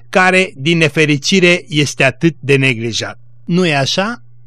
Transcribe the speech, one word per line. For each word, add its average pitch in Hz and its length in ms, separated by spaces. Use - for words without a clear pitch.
care, 185 460
din 156 240
nefericire, 165 920
este 147 360
atât 143 360
de 139 160
neglijat. 113 640
Nu-i 175 300
așa? 185 480